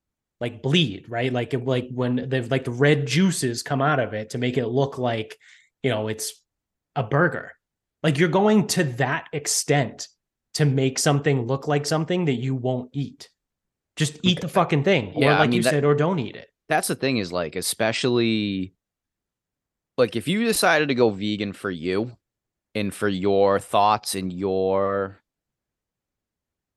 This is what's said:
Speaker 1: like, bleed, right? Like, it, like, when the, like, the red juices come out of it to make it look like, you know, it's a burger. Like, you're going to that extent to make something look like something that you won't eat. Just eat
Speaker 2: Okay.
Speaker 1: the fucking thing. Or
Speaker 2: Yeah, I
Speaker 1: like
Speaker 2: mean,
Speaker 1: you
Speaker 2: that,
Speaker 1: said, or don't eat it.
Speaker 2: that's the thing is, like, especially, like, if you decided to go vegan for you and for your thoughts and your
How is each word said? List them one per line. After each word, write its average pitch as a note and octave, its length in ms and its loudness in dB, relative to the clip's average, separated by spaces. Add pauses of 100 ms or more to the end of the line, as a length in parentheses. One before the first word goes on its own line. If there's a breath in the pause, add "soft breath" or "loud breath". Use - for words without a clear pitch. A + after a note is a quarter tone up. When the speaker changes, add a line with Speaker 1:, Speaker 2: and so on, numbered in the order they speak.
(420)
Speaker 1:
like, A2 200 -8
bleed, C3+ 460 0
right? A#2+ 240 -2
Like, B2 220 -4
it, B2 100 -2
like, B2 280 -2
when B2 360 -2
the, C3 140 0
like, C3 240 -2
the B2 60 -6
red C#3 360 4
juices C#3 560 0
come C3+ 180 -2
out C#3+ 200 2
of G#2+ 120 -4
it G#2+ 180 -8
to C3 60 -6
make B2 200 -2
it A#2+ 100 0
look C3 300 0
like, A#2 400 -4 (440 soft breath)
you C3 100 0
know, G#2+ 180 -2
it's - 240 -8 (640)
a C3+ 60 0
burger. C#3+ 500 -2 (500)
Like, D3 140 2
you're F3 100 4
going G#3 400 4
to F#3 160 0 (120)
that C3+ 360 -2
extent C#3+ 800 -2 (460)
to D3+ 100 2
make C3+ 340 2
something C#3+ 480 2
look C3+ 220 -4
like D3 160 0
something E3 400 -2
that C#3+ 80 2
you B2+ 200 -4
won't B2+ 380 -4
eat. - 380 -8 (680)
Just D3+ 280 -2
eat F#3 160 2
Speaker 2:
Okay. - 20 -10
Speaker 1:
the E3+ 80 -6
fucking D#3+ 340 2
thing. C#3+ 300 2
Or - 80 0
Speaker 2:
Yeah, C#3+ 160 4
I - 20 6
Speaker 1:
like C3+ 120 4
Speaker 2:
mean, A#2+ 60 2
Speaker 1:
you A2+ 60 2
Speaker 2:
that, B2+ 60 4
Speaker 1:
said, C#3+ 160 2
or D3 100 4
don't D#3+ 240 2
eat A2 160 -6
it. - 140 -18 (180)
Speaker 2:
that's D#3 220 0
the - 60 -2
thing C3 220 0
is, F2+ 140 -2
like, F2 240 -2
especially, A2 1160 0 (1200)
like, A#2+ 180 2
if A2+ 120 -6
you G3+ 180 0
decided E3 420 2
to C3+ 80 0
go A#2+ 160 4
vegan G2+ 420 -4
for - 160 -8
you F#2 480 -4 (560)
and G2+ 200 -4
for G#2+ 160 -2
your G2 500 2
thoughts G#2 560 0
and F#2 180 -6
your G2 880 -2 (1600)